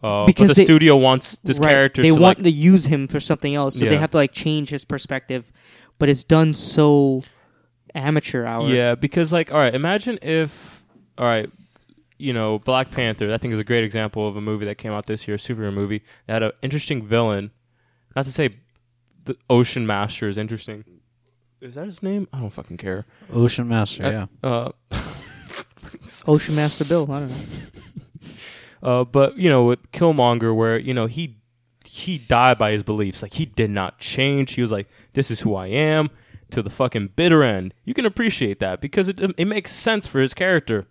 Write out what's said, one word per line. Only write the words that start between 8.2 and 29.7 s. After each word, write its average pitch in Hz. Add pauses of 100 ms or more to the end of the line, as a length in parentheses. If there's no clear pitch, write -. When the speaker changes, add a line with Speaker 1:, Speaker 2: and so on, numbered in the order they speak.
Speaker 2:
hour. 117
Speaker 1:
Yeah, 120
because, 151
like, 165
all 151
right, 123
imagine 202
if, 160 (360)
all 123
right, 113 (680)
you 139
know, 107
Black 131
Panther, 110
I 113
think 120
is 107
a 107
great 117
example 107
of 101
a 104
movie 104
that 104
came 107
out 104
this 110
year, 104
a -
superhero 110
movie, 101 (240)
that 110
had 113
an 110 (100)
interesting 131
villain. 107 (640)
Not 139
to 135
say 139 (720)
the 135 (140)
Ocean 120
Master 104
is 101
interesting. 107 (760)
Is 123
that 156
his 190
name? 196
I 135
don't 107
fucking -
care. 95 (280)
Speaker 3:
Ocean 120
Master, 113
Speaker 1:
Uh, -
Speaker 3:
yeah. 107 (160)
Speaker 1:
uh, 123 (200)
<laughs> - (1200)
Speaker 2:
Ocean 151
Master 151
Bill, 147
I 139
don't 139
know. 127
Speaker 1:
<laughs> - (1400)
Uh, 127
but, 135
you 185
know, 131
with -